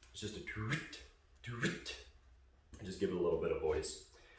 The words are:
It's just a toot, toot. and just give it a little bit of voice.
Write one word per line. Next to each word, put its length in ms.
It's 80
just 160
a 40
toot, 600
toot. 540
and 80
just 140
give 100
it 60
a 40
little 200
bit 120
of 80
voice. 440